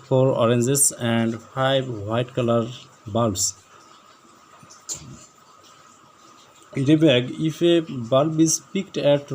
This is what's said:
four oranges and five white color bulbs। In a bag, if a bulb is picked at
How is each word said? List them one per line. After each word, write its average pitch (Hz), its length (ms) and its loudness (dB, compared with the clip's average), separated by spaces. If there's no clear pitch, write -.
four 131 200 4
oranges 123 400 2
and 113 160 0
five 135 300 0
white 120 280 -4
color 117 260 0
bulbs। 113 300 -2
In 139 120 -4
a - 100 6
bag, 123 180 6
if 151 80 -6
a - 20 4
bulb 151 220 2
is 156 80 0
picked 196 240 -6
at 143 100 0